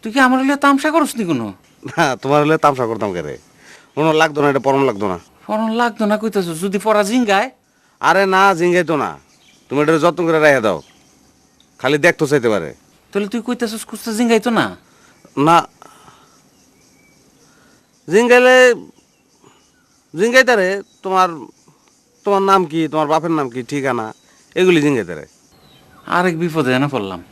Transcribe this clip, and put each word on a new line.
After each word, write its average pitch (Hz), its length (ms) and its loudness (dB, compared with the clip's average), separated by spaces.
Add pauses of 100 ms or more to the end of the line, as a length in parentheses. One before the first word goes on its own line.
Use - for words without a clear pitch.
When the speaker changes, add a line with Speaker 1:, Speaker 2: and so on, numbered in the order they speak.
Speaker 1:
তুই 294 80 -8
কি 269 80 -2
আমার 262 200 4
হলে 269 160 0
তামসা 277 340 0
করস 311 260 0
নি 233 80 -4
কোনো? 131 220 -4 (360)
Speaker 2:
না, 160 220 -2 (120)
তোমার 135 240 0
হলে 151 180 2
তামসা 135 280 2
করতাম 110 260 -4
কে 87 100 -6
রে? 73 120 -10 (580)
মনে 156 180 0 (120)
লাগতো 151 180 -2
না, 147 80 2
এটা 135 160 0
পড়ন 139 200 2
লাগতো 107 240 -2
না। 90 100 -6 (260)
Speaker 1:
পড়ন 220 320 -4
লাগতো 226 300 -2
না 208 120 0
কইতাছস, 196 440 -4
যদি 202 160 -4
পড়া 208 260 0
জিঙ্গায়? 214 440 0 (520)
Speaker 2:
আরে 175 260 2
না, 190 160 2 (120)
জিঙ্গাই 175 300 0
তো 151 120 -2
না, 110 140 -2 (600)
তুমি 131 100 -2
এটা 151 180 2
যত্ন 160 260 0
করে 165 160 0
রেখে 143 200 4
দাও, 101 180 0 (1000)
খালি 139 180 0
দেখতো 160 280 2
চাইতে 127 220 0
পারে। 90 220 -2 (420)
Speaker 1:
তাহলে 202 160 -4
তুই 233 140 -6
কইতাছস 233 420 -8
কুস্তা - 280 -14
জিঙ্গাই 226 280 0
তো 240 100 -4
না? 185 160 0 (720)
Speaker 2:
না, 160 220 4 (2500)
জিঙ্গাইলে, 247 480 6 (1600)
জিঙ্গাইতারে 226 540 2 (340)
তোমার, 185 260 0 (1000)
তোমার 196 160 2
নাম 196 240 4
কি, 156 220 -6
তোমার 156 200 -2
বাপের 160 300 0
নাম 139 120 -4
কি, 123 120 -10
ঠিকানা, 127 440 -4 (500)
এগুলি 180 260 4
জিঙ্গাইতারে। 95 420 -2 (840)
Speaker 1:
আরেক 180 320 0
বিপদে 160 360 -2
এনে 139 140 0
পড়লাম। 98 320 -6 (120)